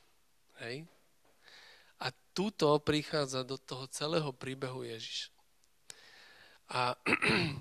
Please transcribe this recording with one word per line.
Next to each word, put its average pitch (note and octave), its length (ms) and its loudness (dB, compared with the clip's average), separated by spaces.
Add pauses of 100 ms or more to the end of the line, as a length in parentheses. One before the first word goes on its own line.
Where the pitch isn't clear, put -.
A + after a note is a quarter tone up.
(640)
Hej? C3+ 240 -8 (1120)
A C3 80 -2 (240)
tuto E3 480 4
prichádza C#3+ 640 0
do C3 160 -8
toho C3 320 -8
celého D3+ 400 0
príbehu C3 520 -6
Ježiš. A2+ 440 -8 (1400)
A B2+ 240 2 (640)